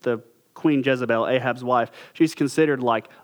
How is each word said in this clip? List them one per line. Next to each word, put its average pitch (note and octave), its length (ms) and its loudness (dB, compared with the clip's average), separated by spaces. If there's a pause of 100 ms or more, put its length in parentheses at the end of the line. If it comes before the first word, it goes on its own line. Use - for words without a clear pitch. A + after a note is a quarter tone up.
the A#2 200 -2 (320)
Queen D3 300 0
Jezebel, A#2+ 440 0
Ahab's B2+ 360 -2
wife, B2 280 0 (200)
she's D#3+ 240 0
considered, C#3+ 480 0
like, A2+ 240 0 (160)